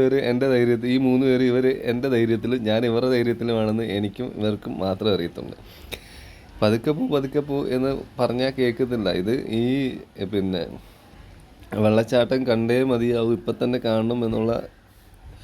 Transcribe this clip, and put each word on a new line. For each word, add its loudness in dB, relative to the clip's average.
പേര് 4
എൻ്റെ 0
ധൈര്യത്തിൽ, 2
ഈ 2
മൂന്ന് 4
പേര് 4
ഇവര് 4
എൻ്റെ -2
ധൈര്യത്തിൽ, 2
ഞാൻ 2
ഇവരുടെ 0
ധൈര്യത്തിലുമാണെന്ന് 0
എനിക്കും -4
ഇവർക്കും -4
മാത്രമേ 0
അറിയത്തുള്ളൂ. -8
"പതുക്കെ 2
പോ, -4
പതുക്കെ -2
പോ" -2
എന്ന് 0
പറഞ്ഞാൽ 0
കേൾക്കത്തില്ല. 0
ഇത് 0
ഈ, 2
പിന്നെ, -2
വെള്ളച്ചാട്ടം 4
കണ്ടേ 2
മതിയാവും, 0
ഇപ്പം -4
തന്നെ 0
കാണണം 0
എന്നുള്ള, 0